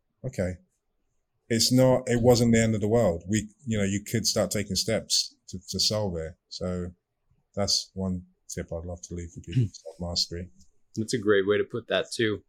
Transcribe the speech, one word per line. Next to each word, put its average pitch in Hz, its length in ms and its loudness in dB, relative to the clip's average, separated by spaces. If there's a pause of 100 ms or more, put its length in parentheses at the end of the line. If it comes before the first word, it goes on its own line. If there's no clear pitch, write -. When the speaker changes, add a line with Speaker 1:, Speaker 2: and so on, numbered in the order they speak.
(240)
Speaker 1:
"Okay, 92 300 -4 (960)
it's 113 240 2
not, 127 360 4
it 120 140 2
wasn't 120 300 6
the 113 100 6
end 110 120 2
of 101 60 0
the 104 80 0
world. 104 400 2
We, 107 200 0 (180)
you 110 120 -2
know, 101 60 2
you 101 200 0
could 104 220 -2
start 104 240 0
taking 98 260 -4
steps - 580 -2 (140)
to, 92 100 -10 (120)
to 95 100 -4
solve 104 360 0
it." 80 160 -8 (160)
So 90 440 -6 (600)
that's - 400 -2
one 92 280 -4 (260)
tip 85 240 -8
I'd 85 140 -8
love 87 160 -12
to - 120 -14
leave 85 180 -10
for - 80 -18
people, 110 300 -2
Speaker 2:
<clears throat> - 20 -20
Speaker 1:
self-mastery. 87 760 -8 (480)
Speaker 2:
That's 110 180 -4
a 120 40 0
great 98 280 4
way 104 120 4
to 98 60 0
put - 240 -10
that 92 220 0
too. 107 380 -2